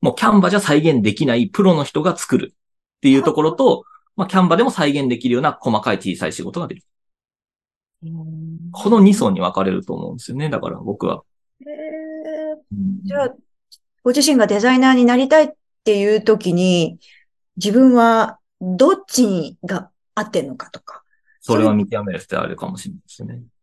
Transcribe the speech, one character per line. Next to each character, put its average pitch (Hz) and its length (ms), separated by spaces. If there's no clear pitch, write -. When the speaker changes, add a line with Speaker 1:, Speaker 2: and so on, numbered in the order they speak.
Speaker 1:
も - 120
う - 20
キ - 100
ャ 220 80
ン 202 80
バ 180 100
じ 196 60
ゃ 202 40
再 151 180
現 151 240
で 104 120
き 151 120
な 123 80
い 117 140
プ - 160
ロ 185 100
の 147 100
人 - 180
が 170 140
作 - 220
る - 160
っ - 460
て 143 80
い 135 100
う 131 40
と 151 120
こ 151 80
ろ 160 100
と、 247 320
ま 196 80
あ、 - 40
キ - 80
ャ 185 60
ン 180 60
バ 165 80
で 214 60
も 262 80
再 151 200
現 139 180
で 120 100
き 127 100
る 120 60
よ 123 60
う - 20
な 151 180
細 110 200
か 117 120
い 101 40
小 92 200
さ 87 120
い 80 40
仕 - 100
事 92 180
が 160 80
で 92 80
き - 40
る。 - 60
Speaker 2:
う - 40
ん。 160 640
Speaker 1:
こ 202 180
の 226 100
二 196 140
層 117 160
に 90 100
分 90 120
か 95 120
れ 95 80
る 92 120
と 90 100
思 85 160
う - 40
ん - 20
で 120 80
す - 60
よ 123 60
ね。 147 140
だ 113 100
か - 100
ら - 80
僕 - 280
は。 - 160
Speaker 2:
へ - 40
ー。 311 920
Speaker 1:
う - 20
ん。 190 300
Speaker 2:
じ 190 100
ゃ 190 100
あ、 - 100
ご 247 100
自 285 160
身 294 80
が 220 100
デ 202 140
ザ 247 120
イ 254 60
ナ 262 140
ー - 20
に 247 100
な 240 120
り 269 120
た 311 120
い 302 60
っ - 20
て 208 160
い 208 160
う 208 60
時 214 300
に、 175 460
自 196 160
分 254 220
は 226 440
ど 185 300
っ 381 160
ち 190 580
が 180 260
合 214 80
っ 208 80
て 165 120
ん 139 60
の 131 80
か - 140
と - 100
か。 - 220
Speaker 1:
そ 113 160
れ 110 80
は 110 100
見 104 140
極 104 160
め 98 80
る 82 80
必 - 140
要 - 80
あ - 40
る - 100
か - 100
も - 100
し - 120
れ - 60
な - 40
い - 40
で - 120
す - 100
ね。 120 180